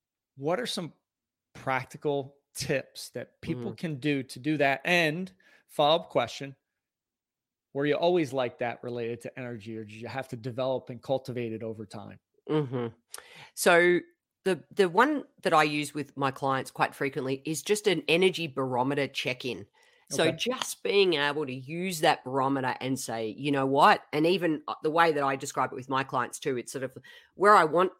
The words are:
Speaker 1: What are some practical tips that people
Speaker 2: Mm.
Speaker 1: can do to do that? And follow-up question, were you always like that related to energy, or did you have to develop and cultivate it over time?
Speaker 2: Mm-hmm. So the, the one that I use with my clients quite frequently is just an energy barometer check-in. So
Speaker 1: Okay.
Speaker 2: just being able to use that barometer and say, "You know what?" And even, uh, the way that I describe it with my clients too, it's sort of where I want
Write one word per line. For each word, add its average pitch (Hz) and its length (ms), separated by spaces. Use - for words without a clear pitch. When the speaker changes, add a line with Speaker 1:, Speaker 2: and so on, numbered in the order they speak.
Speaker 1:
What 151 240
are 240 60
some 165 260
practical 135 800
tips - 540
that - 300
people 123 300
Speaker 2:
Mm. 110 80
Speaker 1:
can 160 220
do 139 240
to - 160
do 151 160
that? 139 280
And 175 460
follow-up 160 420
question, 135 460
were 143 140
you 143 80
always 170 380
like 127 260
that 120 240
related 120 400
to - 160
energy, 113 400
or 113 60
did 104 100
you 113 140
have 131 200
to 131 80
develop 127 540
and 120 100
cultivate 123 520
it 110 100
over 110 240
time? 98 320
Speaker 2:
Mm-hmm. 131 380
So 175 460
the, 185 180
the 190 140
one 254 360
that 170 120
I 156 80
use 147 320
with 147 220
my 135 160
clients 131 380
quite - 240
frequently 135 500
is 156 180
just 208 240
an 170 220
energy 170 400
barometer 131 580
check-in. 123 600
So - 160
Speaker 1:
Okay. 160 120
Speaker 2:
just - 460
being 190 320
able 147 320
to 127 80
use 160 460
that 156 240
barometer 131 560
and 131 180
say, 113 300
"You 143 240
know 135 140
what?" 151 360
And 156 140
even, 170 400
uh, - 160
the 117 80
way 165 220
that 143 100
I 139 140
describe 135 340
it 135 60
with 127 120
my 135 140
clients 131 380
too, 135 160
it's 117 160
sort 131 100
of 131 80
where 202 200
I 185 80
want 170 380